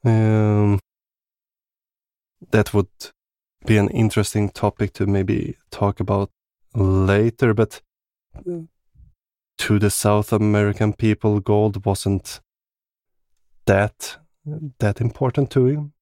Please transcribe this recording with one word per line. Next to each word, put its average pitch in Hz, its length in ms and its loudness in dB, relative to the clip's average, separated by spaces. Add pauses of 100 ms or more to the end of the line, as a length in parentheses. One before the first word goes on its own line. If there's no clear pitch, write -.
Um, 107 760 2 (1700)
that 107 220 0
would 101 160 0 (760)
be 110 120 4
an 104 120 2
interesting 104 600 0
topic - 440 -4
to 98 120 -4
maybe 98 520 -2 (120)
talk - 300 -4
about 98 320 -2 (420)
later, 101 800 2
but 107 280 -2 (1800)
to 104 220 0
the 104 100 2
South 104 440 0
American 104 600 0
people, 104 460 0
gold 104 460 0
wasn't 98 560 -4 (1200)
that, 101 520 0 (640)
that 104 220 -2
important 127 500 -2
to 131 140 2
him. 147 360 -2